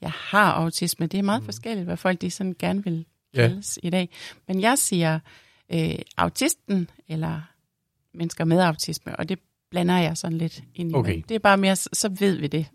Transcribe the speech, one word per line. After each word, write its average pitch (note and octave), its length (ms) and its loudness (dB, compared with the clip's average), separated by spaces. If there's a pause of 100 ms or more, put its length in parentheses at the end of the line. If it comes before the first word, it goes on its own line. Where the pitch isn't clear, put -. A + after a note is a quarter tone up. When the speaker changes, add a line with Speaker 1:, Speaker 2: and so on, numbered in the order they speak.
Speaker 1:
jeg E3 140 -6
har G3 380 4
autisme. E3 540 -2
Det F#3 120 -4
er G3+ 40 0
meget G3+ 200 0
Speaker 2:
Mhm. - 20 -10
Speaker 1:
forskelligt, G3+ 420 -8
hvad E3+ 100 -4
folk, F#3 240 0
de F3+ 100 -4
sådan F#3 280 -4
gerne F#3+ 260 -2
vil E3 220 -2 (280)
Speaker 2:
Ja. A#2+ 140 6
Speaker 1:
kaldes G3 340 -4
i F3 80 -2
dag. F3+ 180 0 (400)
Men F#3+ 120 0
jeg A#3+ 180 4
siger, D#3+ 400 2 (540)
øh, D#3+ 220 0 (220)
autisten, F#3+ 720 0 (180)
eller D#3+ 320 -4 (720)
mennesker E3 300 -4
med E3 160 4
autisme, E3 560 -2
og E3 120 -4
det F#3 100 -4 (320)
blander F3+ 280 2
jeg E3 180 2
sådan E3 220 -4
lidt E3 240 -6 (120)
ind E3+ 160 -6
i D#3 40 -2
Speaker 2:
Okay. G#2+ 220 2
Speaker 1:
det. D#2+ 120 -8
Det A3+ 60 -2
er A3 40 0
bare G3+ 180 6
mere, F#3+ 200 4
så, - 160 -6
så - 160 0
ved F#3+ 280 2
vi D3 100 -2
det, D3+ 280 -2